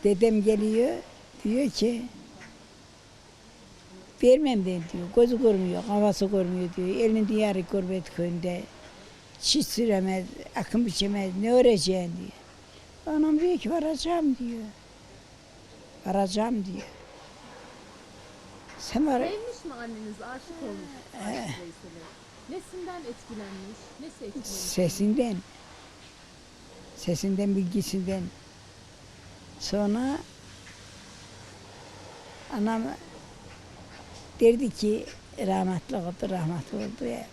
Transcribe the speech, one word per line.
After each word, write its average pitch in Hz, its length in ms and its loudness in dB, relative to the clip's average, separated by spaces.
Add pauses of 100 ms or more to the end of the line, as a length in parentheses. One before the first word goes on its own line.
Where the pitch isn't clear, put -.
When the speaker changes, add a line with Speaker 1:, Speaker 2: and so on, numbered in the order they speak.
Speaker 1:
Dedem 208 400 6
geliyor, 220 520 4 (480)
diyor 240 260 2
ki, 233 320 0 (2250)
"Vermem 247 440 8
ben," 180 160 -2 (100)
diyor, 175 140 -6 (100)
"gözü 240 260 6
görmüyor, 185 440 4
kafası 208 400 4
görmüyor," 180 500 0
diyor, 180 120 0
"elini 220 400 4
diyarı 214 320 2
gurbet 185 540 -2
köyünde, 175 480 -2 (800)
çiş - 260 2
süremez, 190 580 2 (320)
akım 233 300 2
biçemez, 202 440 0 (100)
ne 226 120 4
öğreneceksin?" 185 680 6
diyor. - 1000 -10
Anam 311 240 4
diyor 359 180 4
ki, 214 120 -2
"Varacağım," 320 680 2
diyor. 233 240 -6 (1400)
"Varacağım," 202 600 0
diyor. 190 200 -8 (1900)
Sen - 280 0
var- 262 140 4
Speaker 2:
Sevmiş 427 440 -4
mi 311 100 -8
anneniz, 220 480 -10
aşık 277 400 -12
olmuş 202 280 -8 (240)
Speaker 1:
Ee. 226 40 -12
Speaker 2:
Aşık 220 200 -6
Veysel'e? 170 680 -12 (460)
Nesinden 359 500 -10
etkilenmiş, 208 800 -12 (220)
nesi 285 240 -14
etkilenmiş? 214 260 -10
Speaker 1:
Sesinden. 202 840 0 (1600)
Sesinden, 196 600 0
bilgisinden. 190 680 -2 (1400)
Sonra 214 560 0 (2500)
anam 226 240 2 (1600)
derdi 233 300 8
ki, 214 340 0 (420)
rahmetli 190 500 0
oldu, 180 340 -4
rahmetli 170 460 -4
oldu - 340 -6
ya. 117 220 -8